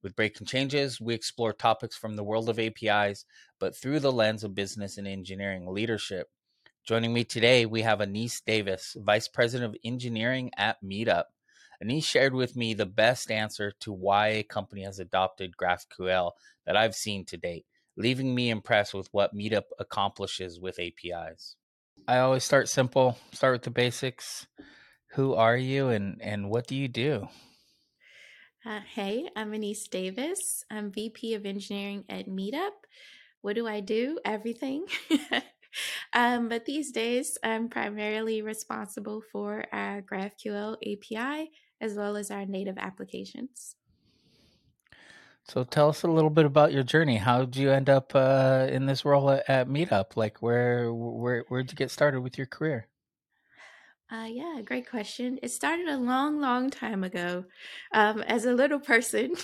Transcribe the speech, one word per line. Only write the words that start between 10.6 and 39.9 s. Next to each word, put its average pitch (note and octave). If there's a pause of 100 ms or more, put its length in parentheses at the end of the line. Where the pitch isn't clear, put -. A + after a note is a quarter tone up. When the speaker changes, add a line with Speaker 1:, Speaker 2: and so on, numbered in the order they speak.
Speaker 1:
Meetup. G2 (580)
Anise C3+
shared C3
with B2+
me A#2
the G#2
best A2
answer G#2+
to G#2+
why G2
a A2
company G2
has G2
adopted F#2
GraphQL F2+ (340)
that F#2+
I've A2
seen G2
to -
date, E2+ (320)
leaving B2+
me B2
impressed G#2+
with G2
what G2+
Meetup G#2 (140)
accomplishes F#2+
with F2+
A F2
P -
Is. E2 (520)
I B2+
always C3
start -
simple, B2+ (120)
start C3
with B2
the B2+
basics. - (680)
Who C3+
are A2+
you C3
and, G2+
and G2+
what A#2+
do C3
you C3+
do? A#2+ (1400)
Speaker 2:
Uh, G#3+ (140)
hey, A3
I'm G#3+
Anise G#3+
Davis. G#3+
I'm G#3
V G#3+
P A3+
of G#3
Engineering G3+
at F#3+
Meetup. G#3+ (680)
What G3+
do A#3
I G#3
do? A#3
Everything. A#3 (220)
<laughs> - (720)
Um, A#3+
but A#3
these C#4+
days, A#3+
I'm A3+
primarily G#3+
responsible G#3+
for G#3
our G3+